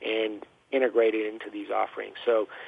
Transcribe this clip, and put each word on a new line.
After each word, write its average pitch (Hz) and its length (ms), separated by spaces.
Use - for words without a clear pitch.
and 110 420
integrated 113 640
into 110 180
these 104 200
offerings. 104 540
So 113 240